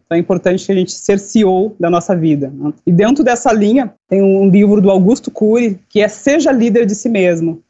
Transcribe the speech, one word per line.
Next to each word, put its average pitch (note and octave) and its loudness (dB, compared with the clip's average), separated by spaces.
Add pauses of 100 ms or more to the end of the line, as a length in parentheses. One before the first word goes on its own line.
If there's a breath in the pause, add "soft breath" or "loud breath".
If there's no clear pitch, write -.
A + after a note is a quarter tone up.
Então E3 -2
é - 0
importante F3+ -4
a G3 0
gente F#3 -2
ser - -2
C G3+ -2
E G#3+ 2
O F#3 0
da E3+ -2
nossa E3+ -2
vida, D3 -2
né? C#3+ -8 (120)
E G3+ 0
dentro A3+ 2
dessa A#3+ 0
linha A3 0 (160)
tem F#3+ 0
um G3 2
livro G3+ 4
do F#3+ 4
Augusto F#3+ 0
Cury, A3 -2
que G#3 -2
é G#3 2
Seja C#4+ 0
Líder A#3 2
de G3+ -4
Si - -6
Mesmo, E3+ -2